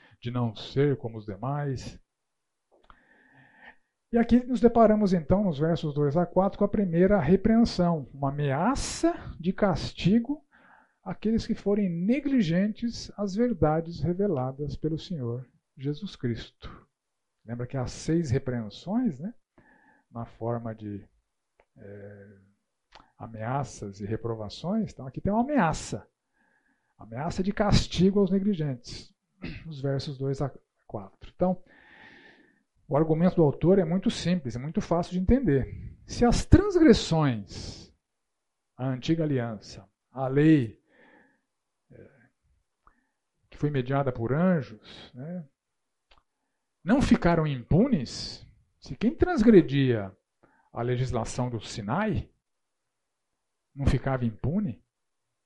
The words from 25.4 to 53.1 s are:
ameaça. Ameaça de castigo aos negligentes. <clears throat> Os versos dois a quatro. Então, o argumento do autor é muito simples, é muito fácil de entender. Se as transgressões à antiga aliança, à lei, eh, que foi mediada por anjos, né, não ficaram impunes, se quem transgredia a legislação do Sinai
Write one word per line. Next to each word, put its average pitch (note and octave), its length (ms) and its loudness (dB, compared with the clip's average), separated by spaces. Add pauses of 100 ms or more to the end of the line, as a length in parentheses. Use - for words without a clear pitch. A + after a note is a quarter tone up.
ameaça. F3 640 -2 (920)
Ameaça C#3 460 -8
de G3 100 -4
castigo G3+ 680 2
aos F#3 100 2
negligentes. F#3 840 -4 (280)
<clears throat> A2 260 -12
Os D3+ 140 -12
versos C#3 360 -4
dois C3+ 240 -4
a C#3 100 -4 (360)
quatro. - 480 -14
Então, F#3 280 -2 (1300)
o C#3 80 0
argumento D#3+ 400 2
do F3 60 6
autor D#3 360 4
é F#3 60 4
muito F3+ 260 0
simples, E3 440 -2
é A#2+ 40 -6
muito D3+ 220 -6
fácil E3+ 320 -2
de F3+ 60 -2
entender. F#3 800 2 (100)
Se - 180 -2
as - 200 4
transgressões A#3+ 1500 4 (840)
à B2+ 100 -6
antiga D3 380 -2
aliança, A#2 640 -6 (240)
à C3 160 -6
lei, C#3 520 4 (1120)
eh, - 200 -20 (1400)
que - 60 -20
foi D3 140 -4
mediada C3+ 420 -2
por A#2 200 -4
anjos, D#3 800 -2
né, D#3 300 -12 (1400)
não G#3 160 2
ficaram E3+ 460 4
impunes, D3+ 1000 0 (320)
se - 160 -14
quem B3 200 0
transgredia C#3 1000 4 (600)
a A#2 80 -6
legislação B2 640 -4
do A#2 120 -6
Sinai C3 680 -4 (1400)